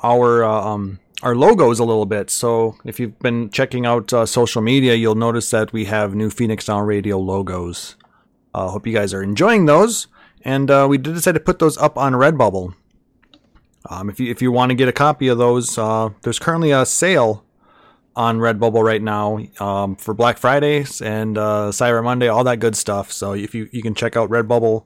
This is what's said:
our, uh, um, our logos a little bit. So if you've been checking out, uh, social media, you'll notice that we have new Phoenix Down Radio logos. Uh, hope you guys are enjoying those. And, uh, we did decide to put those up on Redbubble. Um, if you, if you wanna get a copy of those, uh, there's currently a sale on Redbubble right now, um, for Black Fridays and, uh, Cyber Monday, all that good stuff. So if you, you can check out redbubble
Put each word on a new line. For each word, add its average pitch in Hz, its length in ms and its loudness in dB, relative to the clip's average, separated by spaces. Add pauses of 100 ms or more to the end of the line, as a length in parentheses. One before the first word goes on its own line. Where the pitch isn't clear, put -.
our, 120 420 4
uh, 110 60 2
um, 104 500 -4 (220)
our 120 140 0
logos 143 440 6
a 120 60 2
little 110 220 0
bit. 101 240 -4
So 113 520 -2
if - 160 -12
you've 117 200 -8
been 117 320 -2
checking 127 340 -2
out, 120 260 0
uh, 117 140 2
social 120 360 0
media, 123 340 4
you'll 113 200 2
notice 117 360 -2
that 110 200 0
we 110 140 -4
have 104 300 -2
new 107 160 -2
Phoenix 110 340 -4
Down 104 200 -2
Radio 101 340 -2
logos. 92 760 -6 (600)
Uh, 92 140 -6
hope 101 180 -8
you 110 60 -4
guys 101 200 -2
are 95 80 -6
enjoying 165 460 2
those. 202 400 4 (340)
And, 135 300 0
uh, 139 180 4
we 139 80 2
did 143 160 -4
decide 170 200 0
to 160 60 0
put 175 200 -2
those 156 180 2
up 147 220 0
on 131 140 2
Redbubble. 117 600 2 (1160)
Um, 92 220 -10
if 101 100 -10
you, 123 120 -4
if 113 100 -6
you 127 100 2
wanna 127 220 2
get 127 140 2
a 123 40 2
copy 143 360 2
of 120 100 2
those, 120 400 0
uh, 110 320 -2 (140)
there's 123 160 -4
currently 165 320 0
a 131 160 2
sale 127 560 0 (720)
on 117 240 -2
Redbubble 113 420 2
right 110 200 2
now, 107 380 -4 (200)
um, 98 380 -4
for - 160 -8
Black 117 240 0
Fridays 143 640 0
and, 110 360 -4
uh, 107 340 -2
Cyber 120 320 0
Monday, 123 260 0
all 117 160 2
that 123 160 0
good 113 140 0
stuff. 101 360 -6
So 98 220 -8
if 104 200 -8
you, 110 200 -8
you 123 80 -8
can 110 120 -6
check 117 220 -4
out 113 140 0
redbubble 113 560 0